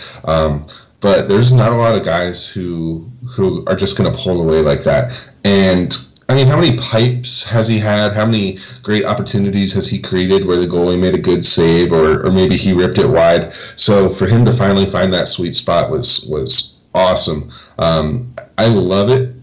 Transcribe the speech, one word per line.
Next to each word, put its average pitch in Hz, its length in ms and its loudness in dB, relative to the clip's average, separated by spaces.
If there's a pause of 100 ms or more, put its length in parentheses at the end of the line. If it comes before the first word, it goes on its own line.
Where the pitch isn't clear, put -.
(240)
um, 78 420 -2 (360)
but 98 260 2
there's 117 240 4
not 117 180 4
a 120 60 0
lot 117 180 2
of 95 80 -2
guys 87 460 -4
who, 82 580 -8 (220)
who 87 380 -2
are 92 100 -2
just - 220 -4
gonna 87 120 0
pull 90 300 -4
away 80 220 0
like 73 220 -2
that. - 440 -2 (160)
And, 95 500 2 (360)
I 127 40 2
mean, 135 120 4
how 151 120 4
many 165 200 2
pipes 123 640 -2
has 113 260 -2
he 110 100 0
had? 104 360 0
How 107 100 0
many 104 340 -2 (240)
great 104 220 0
opportunities 98 680 -2
has 95 120 -2
he - 140 -4
created 92 460 0
where 87 100 2
the 90 100 0
goalie 87 320 0
made 90 160 2
a 87 40 2
good 85 260 0
save 85 480 2
or, 78 320 2
or 92 60 0
maybe 92 260 2
he 95 160 0
ripped 90 240 0
it - 100 2
wide? 85 460 2 (240)
So 98 320 4
for 95 180 -2
him 117 200 4
to - 60 4
finally 98 340 2
find 92 260 0
that 87 160 -2
sweet - 260 -6
spot - 360 0
was, - 400 -4
was - 480 -4 (160)
awesome. 85 580 0 (260)
Um, 80 560 -2 (220)
I 226 120 2
love 113 420 2
it - 320 0